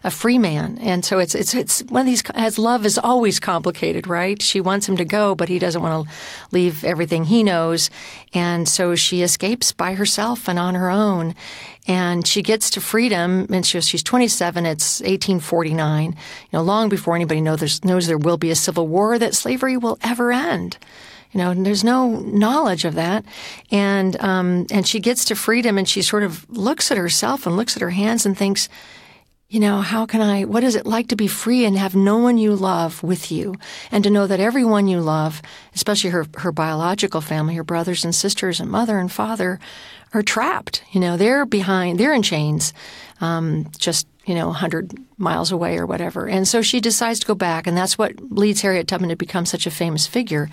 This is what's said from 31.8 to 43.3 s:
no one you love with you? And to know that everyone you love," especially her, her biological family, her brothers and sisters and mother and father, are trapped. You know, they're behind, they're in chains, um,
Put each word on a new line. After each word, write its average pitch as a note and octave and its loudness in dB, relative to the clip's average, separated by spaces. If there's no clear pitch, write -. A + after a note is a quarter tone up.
no G3+ 6
one A#3+ 4
you G#3+ 4
love F3+ 0
with E3+ -2
you? - -4
And G#3 4
to G#3 4
know G3+ 4
that F#3+ 2
everyone A3 4
you F3+ 2
love," D#3 0
especially G3+ 0
her, E3+ 0
her E3 -4
biological D#3+ -2
family, D#3 -2
her D#3+ -4
brothers E3+ -2
and E3+ -2
sisters F#3+ -2
and E3 -6
mother A3 0
and F3+ -2
father, G#3 -4
are G#3 2
trapped. - -2
You F#3+ 2
know, F3 0
they're C4 4
behind, F#3 0
they're D4 4
in A3+ 2
chains, D3+ 0
um, E3 -2